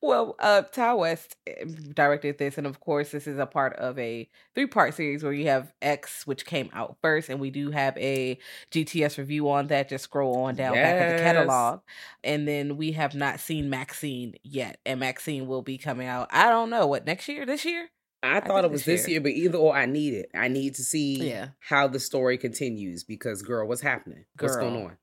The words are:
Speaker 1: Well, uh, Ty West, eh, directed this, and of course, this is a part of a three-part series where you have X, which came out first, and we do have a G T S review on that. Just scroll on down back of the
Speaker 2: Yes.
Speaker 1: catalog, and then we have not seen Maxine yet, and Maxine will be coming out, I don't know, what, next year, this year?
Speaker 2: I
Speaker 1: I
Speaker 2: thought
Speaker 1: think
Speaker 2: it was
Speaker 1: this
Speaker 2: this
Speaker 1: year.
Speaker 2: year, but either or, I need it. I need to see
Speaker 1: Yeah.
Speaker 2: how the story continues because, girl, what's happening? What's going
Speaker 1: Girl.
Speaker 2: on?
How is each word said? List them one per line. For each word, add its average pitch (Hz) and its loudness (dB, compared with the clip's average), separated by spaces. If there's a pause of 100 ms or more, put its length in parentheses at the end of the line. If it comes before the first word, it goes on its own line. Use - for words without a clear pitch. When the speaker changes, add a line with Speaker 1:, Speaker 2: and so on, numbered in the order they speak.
Speaker 1:
Well, 247 4
uh, 202 6
Ty 240 2
West, 165 0 (120)
eh, - -10 (320)
directed 147 4
this, 139 -2
and 147 -4
of 139 -8
course, 147 -2
this 147 -8
is 139 -6
a 135 0
part 135 0
of 127 -4
a 117 -6 (240)
three-part 208 2
series 151 -2
where 143 -2
you 143 0
have 135 2
X, - -4
which 139 -6
came 139 -2
out - -8
first, 156 2
and 135 -6
we 135 -4
do 143 -4
have 139 0
a 131 0 (320)
G 160 0
T 156 0
S 147 0
review 147 0
on 143 2
that. 139 2
Just 135 -6
scroll 135 0
on 131 0
down 131 0
back 165 4
of 170 4 (100)
the 165 2
Speaker 2:
Yes. - -
Speaker 1:
catalog, 135 4 (440)
and 147 0
then 143 -2
we 156 -2
have 151 -2
not 139 -2
seen 151 -4
Maxine 131 -8
yet, 135 -8
and 131 -4
Maxine 131 -4
will 131 -4
be 131 -8
coming 127 -6
out, 123 -4
I 196 8
don't 226 4
know, 226 2
what, 139 0
next 170 -4
year, 294 -8
this 285 -2
year? 339 -6 (320)
Speaker 2:
I 147 2
Speaker 1:
I - 4
Speaker 2:
thought 196 0
Speaker 1:
think 180 4
Speaker 2:
it 160 4
was 143 -2
Speaker 1:
this 175 2
Speaker 2:
this - -2
Speaker 1:
year. 160 0
Speaker 2:
year, 151 0
but 139 2
either 170 2
or, 156 6
I 131 4
need 143 0
it. 95 -6
I 117 0
need 135 -2
to 127 -6
see 139 -2
Speaker 1:
Yeah. 113 -8 (120)
Speaker 2:
how 139 2
the 131 -2
story 127 0
continues 110 -6
because, 107 -8
girl, 110 -4
what's 123 -4
happening? 123 -6 (140)
What's 139 0
going 117 0
Speaker 1:
Girl. 110 -4
Speaker 2:
on? 87 -16